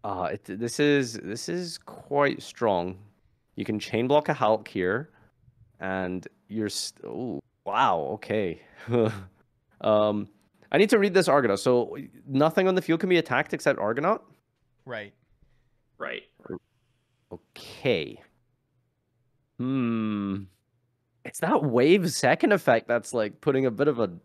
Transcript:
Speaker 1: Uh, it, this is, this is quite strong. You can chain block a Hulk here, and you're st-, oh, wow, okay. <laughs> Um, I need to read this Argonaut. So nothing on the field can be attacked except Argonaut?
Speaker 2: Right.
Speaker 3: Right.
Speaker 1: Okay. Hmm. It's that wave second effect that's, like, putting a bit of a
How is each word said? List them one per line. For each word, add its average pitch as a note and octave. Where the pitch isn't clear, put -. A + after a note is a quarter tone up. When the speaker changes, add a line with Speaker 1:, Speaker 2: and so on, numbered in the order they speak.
Speaker 1:
Uh, F#2
it, -
this A2+
is, C#3+
this A2
is F3
quite -
strong. F#2
You A2+
can G#2+
chain A2
block D3
a D3
Hulk G#2+
here, G2+
and F#2
you're G#2+
st-, -
oh, D#2+
wow, G2
okay. G#2
<laughs> A2+
Um, G#2+
I D3
need G#3
to A3+
read G3
this F3+
Argonaut. B2
So B2
nothing D#3
on F#3
the F#3
field E3
can F#3+
be F3+
attacked C3+
except D3
Argonaut? C#3
Speaker 2:
Right. G#2+
Speaker 3:
Right. B1
Speaker 1:
Okay. -
Hmm. A2
It's -
that F#3
wave D3
second D3+
effect B2+
that's, A#2+
like, G#2+
putting C3+
a B2
bit A#2+
of A#2+
a G2+